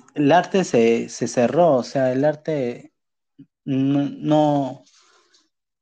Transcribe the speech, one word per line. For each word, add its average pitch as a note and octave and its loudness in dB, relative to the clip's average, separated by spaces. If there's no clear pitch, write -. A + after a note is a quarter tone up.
el C#3+ 2
arte F3+ 2
se, A#2 2
se - -8
cerró, C#3 2
o A#2+ -2
sea, C3 -2
el C3+ -2
arte D3 -6
no, C#3 0
no, D3 0